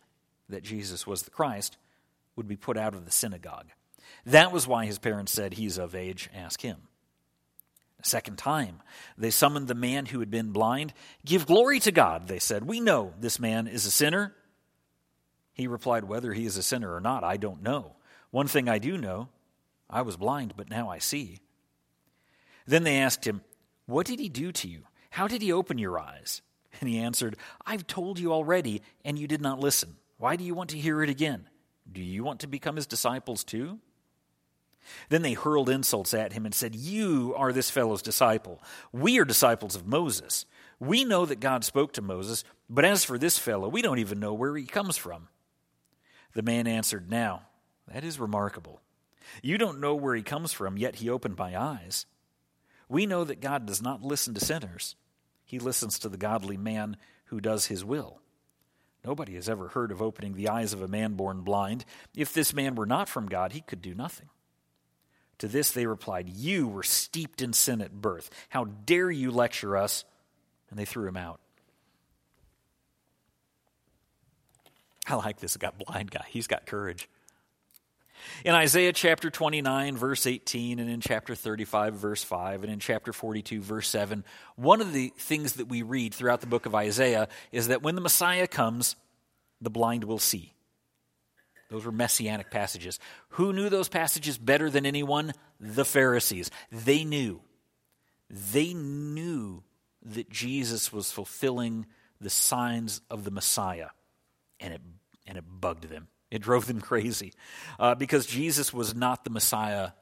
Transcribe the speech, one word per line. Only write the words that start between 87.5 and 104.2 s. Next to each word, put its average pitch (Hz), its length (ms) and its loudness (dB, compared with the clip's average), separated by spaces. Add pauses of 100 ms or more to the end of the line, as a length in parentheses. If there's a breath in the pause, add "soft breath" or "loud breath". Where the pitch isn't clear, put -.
is 117 160 0
that 127 140 2
when 156 120 0
the 185 60 -2
Messiah 180 460 4
comes, 120 500 0 (640)
the 117 80 -4
blind 117 360 2
will 107 140 -2
see. 90 360 -2 (1120)
Those 110 160 -8
were 117 80 -4
messianic 107 580 0
passages. 92 500 -4 (300 loud breath)
Who 190 220 2
knew 196 160 0
those 190 200 2
passages 151 500 0
better 143 320 4
than 139 160 2
anyone? 143 460 0 (260 soft breath)
The 107 260 2
Pharisees. 123 640 4 (220 loud breath)
They 131 340 4
knew. 139 380 -2 (880)
They 113 420 0
knew 147 920 -6 (360)
that 117 300 -10
Jesus 117 640 -2
was 104 180 -6
fulfilling 117 760 -4 (340 soft breath)
the 98 100 -6
signs 117 680 0 (100)
of 107 140 -8
the 98 80 -6
Messiah, 92 580 -2 (680)